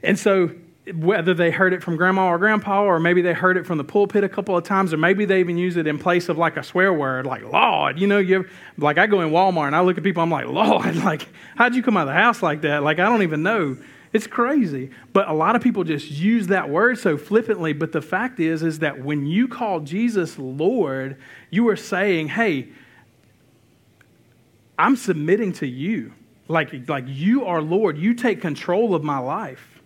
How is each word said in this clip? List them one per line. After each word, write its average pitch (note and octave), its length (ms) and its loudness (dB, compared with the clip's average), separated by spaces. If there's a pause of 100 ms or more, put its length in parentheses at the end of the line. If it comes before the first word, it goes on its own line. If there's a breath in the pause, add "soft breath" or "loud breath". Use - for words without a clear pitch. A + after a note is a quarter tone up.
And G#3 160 2
so F#3+ 340 2 (420)
whether F3 400 0
they E3+ 180 2
heard F#3 220 2
it F3 100 -6
from E3+ 140 -4
grandma F#3 300 2
or E3+ 100 2
grandpa, G#3 460 2
or F3+ 160 4
maybe F3 220 4
they F3 120 2
heard F#3 240 2
it E3+ 80 -4
from E3+ 120 -4
the C#3 60 -4
pulpit G3+ 400 0
a F#3+ 60 -2
couple G3 260 -4
of E3+ 80 0
times, F#3+ 300 0
or D#3 40 -2
maybe F#3+ 280 2
they F#3+ 140 2
even F3 180 0
use F3+ 180 -2
it D#3+ 120 0
in D3 100 -2
place F3 320 0
of, D#3 80 -2
like, D#3+ 200 0
a D3 60 -8
swear F#3 300 2
word, C3 320 -2
like, B2+ 260 -6
"Lord." D3+ 480 2
You G3 80 2
know, G3+ 120 4
you F#3+ 180 4
ever, F#3 120 -4 (280 loud breath)
like, D3+ 200 0
I G3 100 4
go G3 140 2
in D#3 100 -2
Walmart E3+ 360 2
and C#3+ 80 0
I F3 60 4
look F#3 160 2
at E3+ 60 -8
people, E3+ 200 0
I'm E3+ 80 0
like, B2+ 160 -2
"Lord, E3+ 480 2
<laughs> D#3+ 80 -2
like, D#3+ 240 -2 (280 loud breath)
how'd B3 200 4
you B3 80 0
come A3 140 2
out D3+ 100 0
of - 0 -
the C3+ 60 -4
house G#3+ 280 4
like D3+ 200 0
that? D3 220 0
Like, D#3 160 2
I F3+ 60 4
don't A3 180 4
even D#3 200 -2
know." F3 340 0 (360 loud breath)
It's A3 140 0
crazy. G#3 640 -2 (200 loud breath)
But G3 160 2
a D#3+ 60 -2
lot E3+ 240 2
of A#3 40 2
people G#3+ 220 0
just D3+ 260 -4
use F#3+ 380 0
that F3 220 0
word G#3+ 280 -2
so D#3 200 0
flippantly. G3 560 -2
But D#3 180 -6
the D#3 100 -4
fact A3 380 -6
is, D#3+ 240 -2
is D#3 160 -2
that C#3 240 -4
when C#3+ 220 -4
you G#3 240 0
call G3+ 320 -4
Jesus F#3 580 -2
Lord, C3+ 800 -2 (320 loud breath)
you A#3 180 2
are G#3 80 2
saying, F3+ 540 -2
"Hey, E3 400 -2 (2000 loud breath)
I'm A3+ 160 4
submitting F#3 580 0
to D3+ 140 -6
you. C3+ 460 -6 (340)
Like, D3+ 400 -4
like, C#3 200 -4
you F#3+ 380 0
are F3 160 -2
Lord. E3 360 0
You G3+ 160 0
take A#3+ 260 -2
control F3+ 560 -2
of D3 80 -2
my D3 140 -4
life." C3+ 680 -8